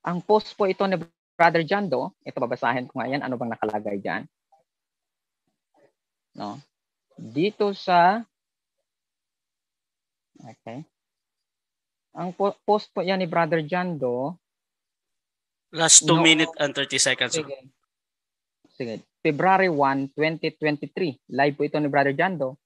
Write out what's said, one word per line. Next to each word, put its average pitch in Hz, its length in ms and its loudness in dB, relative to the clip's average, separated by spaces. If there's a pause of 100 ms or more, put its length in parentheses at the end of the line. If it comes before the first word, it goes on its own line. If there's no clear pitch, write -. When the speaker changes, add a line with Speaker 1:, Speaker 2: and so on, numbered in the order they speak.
Speaker 1:
ang 175 160 -4
post 214 360 2
po 208 80 0
ito 190 200 0
ni 190 120 0 (400)
Brother 170 280 4
Jando, 175 600 -2
ito 139 160 -12
babasahin 123 480 -2
ko 131 120 -10
nga 120 80 -4
yan, 139 160 -4
ano 127 120 -6
bang 117 200 -6
nakalagay 107 480 -6
dyan? 92 180 -6 (2250)
No? 107 240 -12 (560)
Dito 196 560 -4
sa, 185 480 4 (2250)
okay. 117 400 -16 (1300)
Ang 175 220 -8
po-, 196 260 -2
post 208 320 -2
po 190 80 -4
yan 190 160 0
ni 185 80 -2
Brother 165 380 0
Jando. 147 760 -4 (1400)
Speaker 2:
Last 156 320 6
two 165 140 6
Speaker 1:
No. - 20 4
Speaker 2:
minutes 160 400 4
and 143 80 0
thirty 135 320 -2
seconds. 127 320 0
Speaker 1:
Sige. 143 400 -8 (1000)
Sige. 113 320 -10 (160)
February 180 480 2
one, 139 420 0
twenty 156 460 -2
twenty-three. 151 580 -2 (140)
Live 143 240 2
po 147 100 -4
ito 147 140 -2
ni 147 80 0
Brother 139 260 2
Jando. 147 540 -4